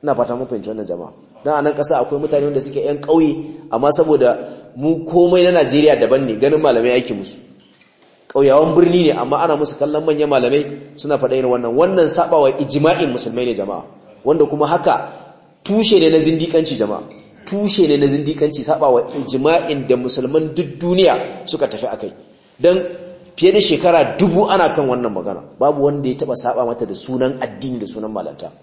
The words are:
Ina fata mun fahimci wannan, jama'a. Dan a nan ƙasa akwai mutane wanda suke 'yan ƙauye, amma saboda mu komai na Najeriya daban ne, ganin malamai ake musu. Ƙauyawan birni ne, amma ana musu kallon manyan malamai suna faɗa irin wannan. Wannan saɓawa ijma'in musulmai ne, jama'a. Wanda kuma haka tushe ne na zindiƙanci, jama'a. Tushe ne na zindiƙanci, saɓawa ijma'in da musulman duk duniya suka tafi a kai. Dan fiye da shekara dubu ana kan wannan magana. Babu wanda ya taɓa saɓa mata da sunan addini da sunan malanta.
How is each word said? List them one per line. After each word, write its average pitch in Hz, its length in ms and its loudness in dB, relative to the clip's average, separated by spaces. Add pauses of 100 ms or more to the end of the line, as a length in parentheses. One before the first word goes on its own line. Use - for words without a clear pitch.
Ina 143 120 0
fata 120 200 -2
mun 127 120 -6
fahimci 101 240 -8
wannan, 110 160 -8
jama'a. 85 240 -10 (320)
Dan 147 120 -2
a 147 60 0
nan 147 120 0
ƙasa 147 300 0
akwai 143 160 -4
mutane 147 240 0
wanda 143 180 -2
suke 139 220 -6
'yan 143 160 -4
ƙauye, 160 720 0
amma 123 200 0
saboda 143 440 4 (400)
mu 151 320 -2
komai 175 400 4
na 175 160 4
Najeriya 143 360 4
daban 131 280 2
ne, 110 80 -2
ganin 143 240 2
malamai 123 400 2
ake 123 160 -6
musu. 98 240 -10 (880)
Ƙauyawan 143 480 4
birni 175 320 4
ne, 147 40 2
amma 127 320 -2
ana 160 120 2
musu 143 240 -4
kallon 151 240 -2
manyan 151 260 0
malamai 139 360 2 (340)
suna 143 180 -2
faɗa 127 220 0
irin 127 120 0
wannan. 120 240 -2
Wannan 175 360 4
saɓawa - 480 2
ijma'in 147 520 0
musulmai 120 340 -4
ne, 120 100 -2
jama'a. 98 280 -6 (420)
Wanda 151 200 4
kuma 147 220 -2
haka 165 420 0 (540)
tushe 214 360 2
ne 160 100 4
na 160 80 4
zindiƙanci, 160 600 0
jama'a. 104 260 -4 (420)
Tushe 196 420 0
ne 143 100 2
na 143 100 2
zindiƙanci, 143 560 -2
saɓawa 139 440 0 (160)
ijma'in 139 640 -2
da 123 80 2
musulman 143 600 -2
duk 156 240 -6
duniya 175 680 0
suka 147 200 -4
tafi - 200 -8
a 104 100 -6
kai. 101 140 -10 (480)
Dan 180 200 4 (560)
fiye - 160 4
da 202 80 4
shekara 165 580 2
dubu 196 320 2
ana 180 240 2
kan 143 140 -2
wannan 123 260 -4
magana. 92 280 -8 (180)
Babu 143 240 0
wanda 143 260 0
ya 127 60 -4
taɓa 135 200 -6
saɓa 120 300 -4
mata 117 200 -6
da 98 80 -10
sunan 131 480 -4
addini 123 380 -8
da 104 80 -8
sunan 107 240 -10
malanta. 82 380 -10 (140)